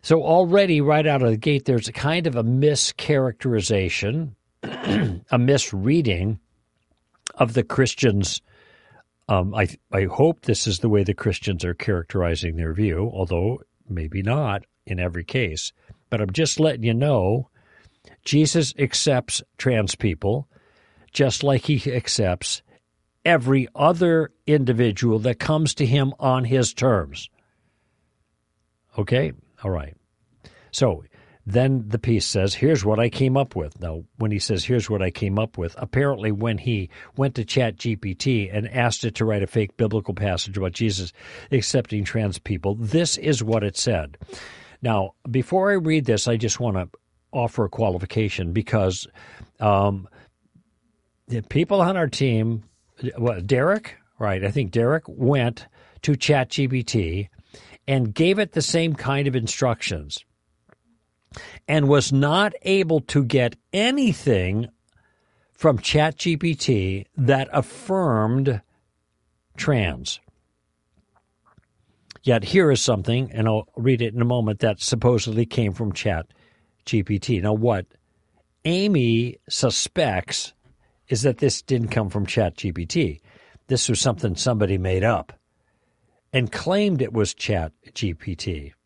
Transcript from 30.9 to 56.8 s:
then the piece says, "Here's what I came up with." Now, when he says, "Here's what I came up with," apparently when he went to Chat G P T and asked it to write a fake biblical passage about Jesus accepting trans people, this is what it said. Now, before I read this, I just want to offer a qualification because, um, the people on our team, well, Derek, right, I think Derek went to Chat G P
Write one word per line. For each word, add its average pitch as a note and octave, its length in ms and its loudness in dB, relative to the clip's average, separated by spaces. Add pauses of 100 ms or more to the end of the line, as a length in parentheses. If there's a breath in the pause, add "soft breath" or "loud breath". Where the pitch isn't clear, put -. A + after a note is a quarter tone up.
then B2 440 2
the G#2 100 -2
piece A2+ 300 0
says, G2 260 0
"Here's C3 320 2
what G#2+ 140 2
I A#2 100 2
came C3 260 0
up C#3 200 0
with." D#2 240 -6
Now, E2 240 -8 (140)
when A2 120 -2
he G#2 80 -2
says, F#2 280 -2
"Here's B2 220 0
what G#2 140 -2
I F2+ 80 0
came G2+ 300 -2
up A2+ 180 -4
with," E2+ 220 -6
apparently A#2 520 -2
when G#2+ 280 -2
he G#2 320 -4 (240 loud breath)
went C3+ 200 0
to A2+ 100 -4
Chat A#2+ 320 0
G A2+ 180 -4
P F#2+ 180 -8
T G#2+ 360 -2
and G#2 200 -4
asked A#2+ 340 0
it A2+ 120 -4
to A2 100 0
write G#2 160 0
a F#2+ 60 -2
fake G#2 280 -2
biblical G#2 380 -2
passage F#2+ 440 -2
about F#2 160 -2
Jesus F#2+ 400 -4 (380 loud breath)
accepting A2+ 520 0
trans G#2 340 -2
people, G2 380 -4
this D#3 420 -2
is C3+ 260 -2
what A2 200 0
it G2+ 120 -4
said. D#2+ 440 -2 (640 loud breath)
Now, G#2 320 0 (160)
before F#3 400 2
I G3 40 4
read D#3 300 0
this, A2+ 220 2
I A#2 100 2
just A2 220 -2
want A2 180 -2
to F2+ 120 -4 (420)
offer A#2+ 340 -2
a - 40 -6
qualification F#2+ 840 -2
because, G2 540 0 (520 loud breath)
um, G2 480 2 (1200 soft breath)
the A#2+ 140 -4
people F3 400 0
on F#3 160 2
our E3 100 2
team, A2+ 580 0 (520)
well, A#2 240 0
Derek, C#3+ 540 0 (240)
right, G2 240 -2
I G2 80 0
think A#2+ 200 -2
Derek B2+ 360 2
went C3 580 0 (380 soft breath)
to D3 120 2
Chat C3 340 2
G C#3 180 -2
P B2+ 160 -2